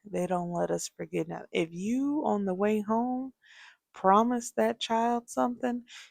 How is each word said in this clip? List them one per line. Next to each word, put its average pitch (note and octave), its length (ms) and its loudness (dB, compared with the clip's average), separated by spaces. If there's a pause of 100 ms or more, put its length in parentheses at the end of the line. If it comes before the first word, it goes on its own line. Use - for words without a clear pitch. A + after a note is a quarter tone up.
(120)
They F3+ 160 -2
don't F3 240 -2
let E3+ 200 0
us E3+ 260 -2
forget E3+ 320 -4
nothing. E3 220 -10
If E3+ 200 0
you, B3+ 540 -2
on G#3 200 0
the F#3+ 80 0
way G#3 280 2
home, B3 520 -2 (600)
promise A3+ 640 4
that A3+ 220 2
child A#3+ 500 0
something, B3 540 -2 (280)